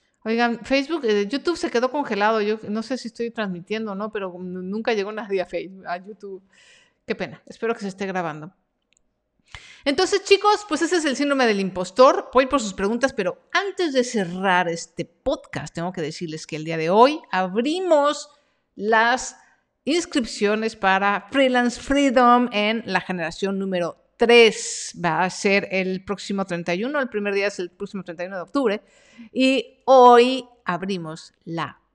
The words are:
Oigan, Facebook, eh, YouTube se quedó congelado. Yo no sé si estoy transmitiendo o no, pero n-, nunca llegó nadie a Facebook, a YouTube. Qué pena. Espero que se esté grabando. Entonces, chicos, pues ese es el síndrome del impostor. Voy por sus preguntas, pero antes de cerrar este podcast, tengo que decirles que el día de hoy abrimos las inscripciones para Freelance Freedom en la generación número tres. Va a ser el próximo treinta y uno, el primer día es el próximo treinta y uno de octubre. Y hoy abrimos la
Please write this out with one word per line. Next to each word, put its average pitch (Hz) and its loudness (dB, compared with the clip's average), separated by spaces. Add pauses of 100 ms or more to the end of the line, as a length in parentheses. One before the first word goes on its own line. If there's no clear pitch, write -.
(240)
Oigan, 233 0
Facebook, 277 0
eh, 208 2
YouTube 302 -4
se - -6
quedó 247 0
congelado. 220 0
Yo 214 -2 (100)
no 214 -4
sé 262 -8
si 233 -10
estoy 233 -8
transmitiendo 208 -6
o - -10
no, 208 -8
pero 190 -8
n-, 180 -12
nunca 220 -4
llegó 202 -4
nadie 202 -4
a 170 -10
Facebook, 180 -10
a 175 -6
YouTube. 196 -18 (640)
Qué 220 -6
pena. 160 -12
Espero 226 -6
que - -12
se 196 -8
esté 190 -8
grabando. 165 -8 (1300)
Entonces, 349 0
chicos, 415 2
pues 311 -4
ese 339 0
es 311 -2
el 262 -2
síndrome 277 0
del 208 0
impostor. 190 2
Voy 262 4
por - 0
sus 208 -6
preguntas, 240 -2
pero - -6
antes 370 -2
de 254 2
cerrar 185 0
este - -8
podcast, - -8
tengo 175 -6
que 185 -8
decirles 156 -8
que 156 -10
el 156 -10
día 165 -6
de 160 -2
hoy 254 6 (120)
abrimos 285 0 (460)
las 226 0 (480)
inscripciones 220 -2
para 196 0
Freelance 247 2
Freedom 247 4
en 214 -2
la 185 0
generación 185 -6
número 185 -4 (200)
tres. - 4
Va 165 2
a 185 0
ser 196 0
el 185 -4
próximo 196 -6
treinta 175 -4
y 208 -4
uno, 285 -4
el 254 -4
primer 202 -4
día 196 0
es - -8
el 180 -8
próximo 196 -12
treinta 175 -12
y 180 -6
uno 196 -12
de 175 -8
octubre. 214 -2 (500)
Y 262 0
hoy 247 8 (200)
abrimos 175 -8
la 165 -8 (140)